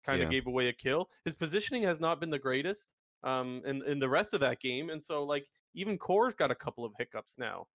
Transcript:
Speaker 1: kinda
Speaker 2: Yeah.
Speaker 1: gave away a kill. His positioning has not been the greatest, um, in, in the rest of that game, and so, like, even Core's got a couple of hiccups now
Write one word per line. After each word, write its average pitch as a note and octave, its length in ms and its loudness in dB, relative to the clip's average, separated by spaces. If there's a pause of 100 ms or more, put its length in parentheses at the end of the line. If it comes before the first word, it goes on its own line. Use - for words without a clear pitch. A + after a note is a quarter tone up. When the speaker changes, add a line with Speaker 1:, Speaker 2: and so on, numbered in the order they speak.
Speaker 1:
kinda C3+ 200 4
Speaker 2:
Yeah. D#2+ 60 0
Speaker 1:
gave B2+ 160 0
away B2+ 220 2
a A#2 40 0
kill. D3 380 0 (140)
His E3 100 -4
positioning G#3 480 -2
has F3 160 2
not D#3+ 220 2
been E3 100 -4
the D3 80 0
greatest, C#3 500 -2 (360)
um, B2+ 400 -2
in, C3+ 200 -2
in C#3+ 140 0
the C3+ 100 2
rest E3+ 240 2
of F#3 80 0
that B2+ 200 2
game, C3+ 300 -2
and D#3 120 -8
so, D3 220 -2
like, C#3+ 240 -2 (260)
even G3 240 -4
Core's G#3+ 380 2
got C3+ 160 2
a - 40 2
couple A#2+ 280 -6
of G#2+ 140 -8
hiccups - 380 -8
now G2+ 380 -6